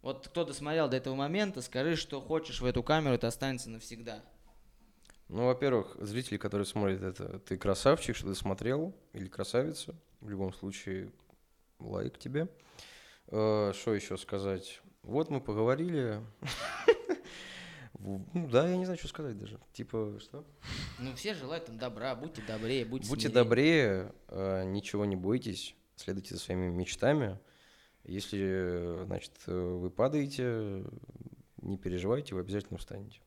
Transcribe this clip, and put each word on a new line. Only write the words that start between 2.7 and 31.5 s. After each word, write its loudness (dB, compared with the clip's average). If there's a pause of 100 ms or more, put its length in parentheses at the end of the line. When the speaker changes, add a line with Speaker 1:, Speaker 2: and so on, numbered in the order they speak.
Speaker 1:
камеру, 4
это 2
останется -2
навсегда. -12 (1080)
Speaker 2:
Ну, 0
во-первых, 4
зрители, -4
которые 0
смотрят 2
это, -6
ты -4
красавчик, 4
что -6
ты -2
смотрел, -2 (200)
или -8
красавица. -2 (260)
В -12
любом -2
случае, -6 (680)
лайк -6
тебе. -2 (800)
Э, 4
что 0
ещё -2
сказать? -4 (220)
Вот 0
мы 0
поговорили. 2 (220)
<laughs> 0
В-, -6
ну -2
да, 6
я 2
не 0
знаю, -4
что -8
сказать -6
даже. -12 (140)
Типа, -4
что? -16 (560)
Speaker 1:
Ну, -6
все -4
желают -6
там -12
добра, -4
будьте -8
добрее, 0
будьте -4
Speaker 2:
Будьте 0
Speaker 1:
смирее. 10
Speaker 2:
добрее, 8 (180)
э, 0
ничего 0
не 2
бойтесь, -2 (200)
следуйте -6
за -6
своими 0
мечтами. 2 (640)
Если, -2
значит, -6 (160)
э, -4
вы 0
падаете, 0 (760)